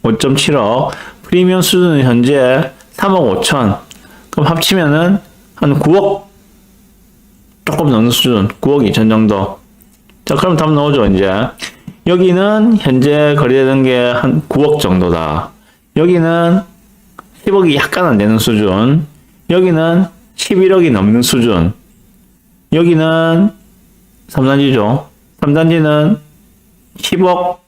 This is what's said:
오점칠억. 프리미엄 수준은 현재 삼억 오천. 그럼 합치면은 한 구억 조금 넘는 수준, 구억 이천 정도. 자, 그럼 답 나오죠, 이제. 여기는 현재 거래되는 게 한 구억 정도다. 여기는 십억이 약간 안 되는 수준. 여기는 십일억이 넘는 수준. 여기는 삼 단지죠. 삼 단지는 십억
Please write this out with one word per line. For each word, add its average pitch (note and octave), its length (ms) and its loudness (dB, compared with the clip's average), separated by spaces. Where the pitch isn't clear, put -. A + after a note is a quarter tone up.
오점칠억. C3 880 0
프리미엄 F3+ 400 0
수준은 E3+ 420 2
현재 B2+ 680 2
삼억 F#3+ 320 -2
오천. A2 520 -2
그럼 D3 160 -2
합치면은 E3+ 720 0
한 C#3+ 240 0
구억 G3 520 0
조금 D#3 260 -2
넘는 A#2 180 2
수준, A2+ 400 0
구억 C3+ 280 0
이천 A2 200 0
정도. G#2 520 0
자, - 100 -4
그럼 E3+ 220 0
답 D#3 160 0
나오죠, C#3+ 320 0
이제. F#2+ 260 0
여기는 G3 720 2
현재 D3 600 0
거래되는 C3+ 460 2
게 B2 300 0
한 C3+ 340 -2
구억 D3 320 0
정도다. F2 720 -2
여기는 E3+ 760 0
십억이 F#3 320 2
약간 F3+ 300 -2
안 B2 120 0
되는 G#2+ 200 2
수준. A2 680 0
여기는 E3+ 560 0
십일억이 F#3 560 2
넘는 G#2+ 300 2
수준. A2 520 0
여기는 E3 800 0
삼 C3 180 -2
단지죠. C3+ 640 0
삼 C#3+ 140 -2
단지는 D#3+ 680 0
십억 F3+ 720 -2